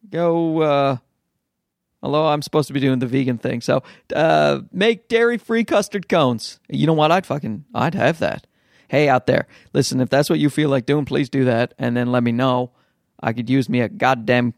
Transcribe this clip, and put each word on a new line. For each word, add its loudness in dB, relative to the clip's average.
Go, 0
uh, 2
although 0
I'm 0
supposed -2
to -14
be -2
doing 0
the -2
vegan -2
thing. -6
So, 0
uh, 2
make -2
dairy-free 0
custard -2
cones. 0
You -2
know 2
what? 4
I'd 2
fucking, -8
I'd 0
have 0
that. -4
Hey, 2
out 2
there, 0
listen, 0
if -2
that's 2
what 2
you 0
feel 0
like 0
doing, 0
please -4
do 0
that. 0
And -2
then -2
let 2
me 0
know. -2
I -2
could -6
use 2
me 0
a -2
goddamn 0